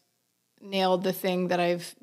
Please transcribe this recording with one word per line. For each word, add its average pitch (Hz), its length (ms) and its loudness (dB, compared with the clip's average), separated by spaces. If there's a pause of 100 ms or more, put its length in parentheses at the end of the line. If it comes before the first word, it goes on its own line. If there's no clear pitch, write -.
(600)
nailed 190 420 2
the 185 100 0
thing 180 360 -2
that 180 100 2
I've 175 440 -2